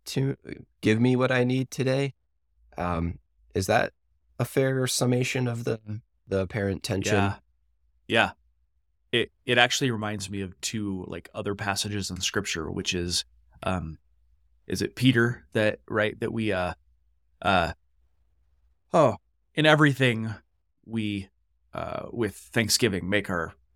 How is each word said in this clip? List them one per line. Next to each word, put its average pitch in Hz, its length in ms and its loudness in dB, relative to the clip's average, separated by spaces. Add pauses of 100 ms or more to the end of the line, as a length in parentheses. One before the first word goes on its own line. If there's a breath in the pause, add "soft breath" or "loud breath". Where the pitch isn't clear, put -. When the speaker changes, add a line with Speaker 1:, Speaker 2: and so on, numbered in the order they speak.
Speaker 1:
to, 135 280 -2 (460)
give 110 180 2
me 127 160 6
what 127 160 2
I 123 140 2
need 131 260 0
today." 131 420 -2 (640)
Um, 87 420 -4 (360)
is 98 120 0
that - 260 2 (440)
a 123 80 -2
fair 135 400 0
summation 127 640 0
of 120 160 -6
the, 117 160 -4 (480)
the 98 140 0
apparent 98 420 -2
tension? 101 320 0
Speaker 2:
Yeah. 101 200 2 (720)
Yeah. 107 240 4 (840)
It, 120 180 0 (140)
it 123 120 2
actually 123 340 4
reminds 104 380 -6
me 101 120 -6
of 90 180 -8
two, 98 480 -4
like, - 260 -12
other 101 220 -4
passages 101 560 -4
in 90 80 -8
Scripture, - 500 -4
which 92 240 -4
is, 87 300 -2 (400)
um, 82 340 -4 (680)
is - 140 -4
it - 140 -4
Peter 120 580 2
that, 107 340 0
right, 107 320 -2
that 113 140 -4
we, 110 180 -2
uh, 90 220 -2 (680)
uh, 90 300 2 (1200)
oh, 139 240 6 (380)
"In 151 120 2
everything 131 680 4 (520)
we, 107 440 -4 (440)
uh, - 380 -8
with 107 240 -2
thanksgiving 98 760 0
make 101 200 0
our 85 240 -2 (220)